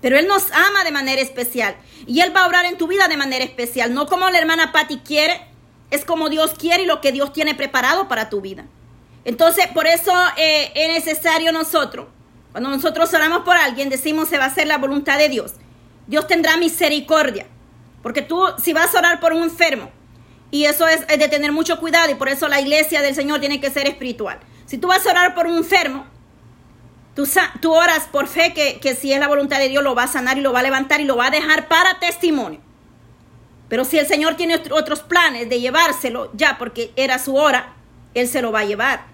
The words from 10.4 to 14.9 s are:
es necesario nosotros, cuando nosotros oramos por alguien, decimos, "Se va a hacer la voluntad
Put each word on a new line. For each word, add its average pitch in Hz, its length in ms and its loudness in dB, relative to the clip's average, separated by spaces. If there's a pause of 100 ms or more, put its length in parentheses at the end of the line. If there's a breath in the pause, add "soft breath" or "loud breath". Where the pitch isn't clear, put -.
es 320 320 -2
necesario 320 460 0
nosotros, 311 560 -4 (440)
cuando 254 200 -6
nosotros 320 420 -2
oramos 330 280 2
por 359 140 4
alguien, 277 340 0
decimos, 302 400 -2
"Se 294 100 0
va 262 60 2
a - 20 0
hacer 302 180 -2
la 302 140 0
voluntad 277 400 -2